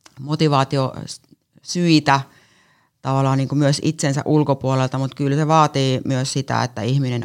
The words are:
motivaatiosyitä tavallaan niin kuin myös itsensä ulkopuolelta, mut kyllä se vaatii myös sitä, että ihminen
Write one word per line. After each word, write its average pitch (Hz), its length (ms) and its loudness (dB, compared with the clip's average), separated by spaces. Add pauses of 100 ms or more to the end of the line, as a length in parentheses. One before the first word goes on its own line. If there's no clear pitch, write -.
(200)
motivaatiosyitä 147 2000 0 (840)
tavallaan 135 360 0
niin 135 100 -2
kuin 139 100 -2
myös 143 260 2
itsensä 151 400 -2
ulkopuolelta, 135 760 0
mut 131 160 -4
kyllä 139 220 -2
se 151 120 0
vaatii 139 560 2
myös 131 280 -2
sitä, 127 300 -2
että 117 200 -6
ihminen 123 420 -2